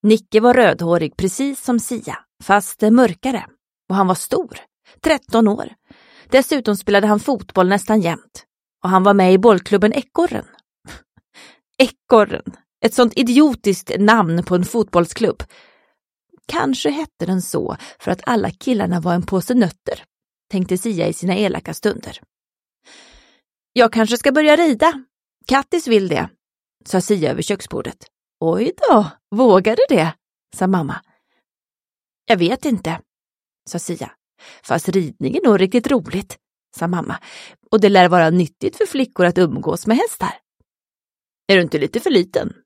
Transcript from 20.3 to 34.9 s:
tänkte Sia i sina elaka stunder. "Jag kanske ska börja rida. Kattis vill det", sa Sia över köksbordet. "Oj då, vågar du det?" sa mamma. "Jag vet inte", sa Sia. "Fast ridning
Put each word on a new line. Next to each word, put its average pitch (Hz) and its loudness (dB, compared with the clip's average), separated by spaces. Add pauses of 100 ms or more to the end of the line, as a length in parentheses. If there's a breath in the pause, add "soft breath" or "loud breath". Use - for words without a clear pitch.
tänkte 185 -2
Sia 170 -4
i 160 -4
sina 180 -4
elaka 196 -4
stunder. - -6 (1500 soft breath)
"Jag 233 4
kanske 226 0
ska 269 0
börja 302 4
rida. 311 0 (420)
Kattis 277 -2
vill 202 2
det", - -4 (540)
sa 185 -2
Sia 170 -2
över 127 -6
köksbordet. - -10 (340)
"Oj 185 -2
då, 247 2 (240)
vågar 214 4
du 466 2 (140)
det?" 160 0 (420)
sa 185 -2
mamma. 175 -4 (1300)
"Jag 214 2
vet 180 -2
inte", 185 -4 (680)
sa - -10
Sia. - -10 (500 loud breath)
"Fast 151 -4
ridning 170 -4